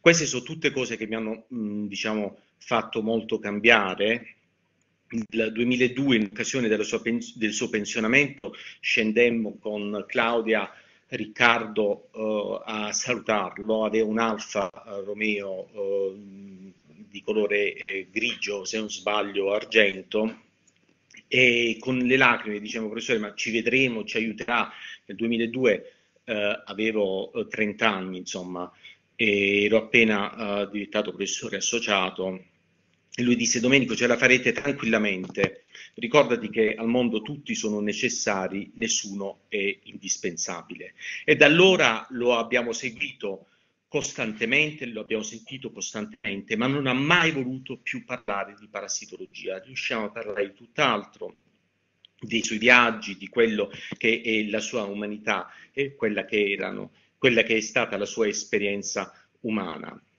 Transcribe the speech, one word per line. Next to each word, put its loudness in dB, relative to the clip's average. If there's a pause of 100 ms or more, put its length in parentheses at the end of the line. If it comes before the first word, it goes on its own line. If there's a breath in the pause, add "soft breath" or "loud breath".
Queste 6
sono -4
tutte -2
cose -4
che -6
mi -4
hanno, -6
mm, -4
diciamo, -4 (200 soft breath)
fatto -2
molto -2
cambiare. 2 (800)
Nel -2
duemiladue, 2
in 4
occasione -2
della 2
sua -2
pens-, -4
del -2
suo -2
pensionamento, 0 (260 loud breath)
scendemmo 2
con -6
Claudia, 0 (360 loud breath)
Riccardo, 2
eh, -2
a -6
salutarlo. 0
Aveva 2
un -2
Alfa, -2
eh, -12
Romeo, -4
eh, -2 (960)
di -14
colore, 0
eh, -10
grigio, -4
se -4
non -6
sbaglio, -2
argento, 0 (840)
e 4
con -2
le 4
lacrime 4
diciamo: -6
"Professore, -2
ma -6
ci -6
vedremo, 0
ci -6
aiuterà?" -2 (320 loud breath)
Nel -14
duemiladue, 0 (320 loud breath)
eh, -2
avevo, -2
eh, -4
trenta 0
anni, -6
insomma, -8 (420 loud breath)
e 4
ero 6
appena, 2
eh, -6
diventato -2
professore -6
associato. -2 (680)
E -2
lui 4
disse: 0
"Domenico, 4
ce 0
la 4
farete 6
tranquillamente. 0 (300 loud breath)
Ricordati 2
che 2
al -4
mondo 2
tutti -8
sono -2
necessari, -2
nessuno -4
è -2
indispensabile." -8 (320 loud breath)
E 6
da 8
allora 6
lo 2
abbiamo 0
seguito -8 (380 soft breath)
costantemente, -2
lo -10
abbiamo -4
sentito -12
costantemente, -8
ma 0
non 0
ha 2
mai 2
voluto -6
più -10
parlare -6
di -20
parassitologia. -10
Riusciamo -6
a -6
parlare -4
di -14
tutt'altro, -4 (840)
dei -2
suoi -4
viaggi, 4
di -16
quello 2 (280 loud breath)
che 2
è 0
la -2
sua -4
umanità -6 (180 loud breath)
e -4
quella -2
che 0
erano, -6 (260 soft breath)
quella 4
che 2
è 2
stata -2
la -2
sua 0
esperienza -4 (280 soft breath)
umana. -6 (160)